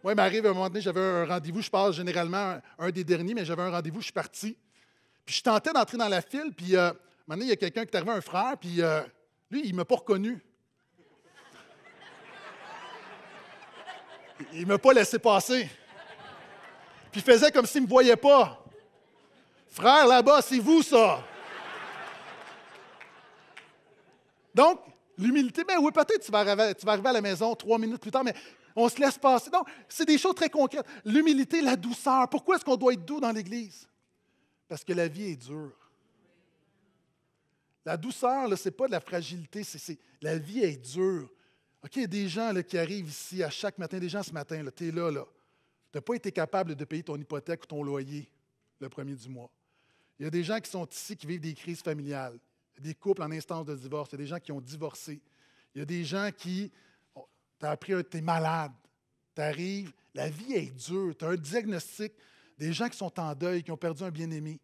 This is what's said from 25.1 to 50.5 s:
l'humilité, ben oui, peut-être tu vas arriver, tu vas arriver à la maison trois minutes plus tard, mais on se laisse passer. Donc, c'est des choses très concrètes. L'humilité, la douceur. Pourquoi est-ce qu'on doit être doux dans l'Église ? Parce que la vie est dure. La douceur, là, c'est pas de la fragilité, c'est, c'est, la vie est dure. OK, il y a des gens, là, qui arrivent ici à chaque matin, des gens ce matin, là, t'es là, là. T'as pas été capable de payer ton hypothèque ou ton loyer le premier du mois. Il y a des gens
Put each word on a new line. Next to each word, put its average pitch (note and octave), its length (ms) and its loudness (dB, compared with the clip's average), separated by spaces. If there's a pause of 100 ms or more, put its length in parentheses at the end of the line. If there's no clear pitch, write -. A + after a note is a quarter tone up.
l'humilité, B3+ 460 0
ben F#4+ 160 2
oui, D4 120 4
peut-être E4 320 2
tu - 60 -12
vas G#3 80 2
arriver, G3+ 360 2
tu - 120 -8
vas G#3+ 60 4
arriver G3+ 160 0
à C4 40 2
la A3+ 80 2
maison G#3 340 -2
trois A3+ 240 0
minutes A3+ 220 -4
plus A3 100 -10
tard, C4 140 0
mais A3+ 100 -2 (400)
on A#3 140 4
se A#3+ 120 -2
laisse C#4 180 2
passer. C4 320 4
Donc, F4 160 2 (220)
c'est - 160 -4
des D4+ 140 6
choses F#4 160 2
très E4 160 0
concrètes. C#4+ 360 0 (180)
L'humilité, D4+ 560 4
la C4 160 4
douceur. B3 520 0
Pourquoi F4+ 280 0
est-ce - 80 -4
qu'on C4 120 2
doit B3+ 160 4
être F3+ 120 -6
doux C#4+ 160 -8
dans A#3 120 -2
l'Église ? G#3+ 560 -10 (800)
Parce D#3 160 -12
que F3+ 80 -4
la F3 160 0
vie F3+ 240 -8
est D3 40 -10
dure. C3+ 360 -16 (2250)
La D#3+ 100 -4
douceur, B3 520 -2
là, G3 80 0
c'est - 160 -6
pas C4 160 -2
de A#3+ 40 -2
la F3 80 -4
fragilité, F3 640 -10
c'est, - 160 -14
c'est, D#3+ 180 -14 (240)
la D3+ 160 -4
vie E3 220 -8
est E3+ 180 0
dure. D3 540 -4 (540)
OK, - 100 -20
il C4+ 60 -4
y A#3+ 40 0
a G3 40 -6
des G3+ 200 -4
gens, A3 240 -4
là, F#3 120 0
qui - 120 -6
arrivent E3+ 320 -4
ici - 360 -8
à D3 40 -4
chaque - 300 -8
matin, F#3 220 -8
des F3 80 -6
gens F#3+ 160 -6
ce - 80 -14
matin, D#3 280 -10
là, C#3 120 -10
t'es E3+ 180 -8
là, E3+ 180 -4
là. C#3 160 -6 (680)
T'as D3 80 -8
pas A#3 140 -4
été G#3 180 -6
capable E3+ 420 -2
de C#3+ 100 -10
payer D#3+ 200 -10
ton D3 120 -8
hypothèque D3 460 -10
ou - 40 -20
ton D3 180 -10
loyer C#3+ 440 -8 (520)
le C3+ 80 -12
premier C#3 260 -12
du A#2+ 140 -18
mois. A#2+ 200 -18 (680)
Il C#3+ 60 -12
y - 20 -8
a D#3+ 40 -8
des F3 120 -2
gens G#3+ 160 -4